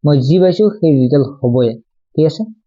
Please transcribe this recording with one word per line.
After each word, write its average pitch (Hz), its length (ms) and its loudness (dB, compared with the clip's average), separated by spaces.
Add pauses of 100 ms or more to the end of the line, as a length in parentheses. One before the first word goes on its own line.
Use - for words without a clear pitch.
মই 147 160 2
যি 143 180 0
পাইছো 185 320 2
সেই 165 240 0
ৰিজাল্ট 135 320 2 (180)
হ'বই, 123 240 0 (480)
ঠিক 156 100 2
আছে? 160 180 -4 (220)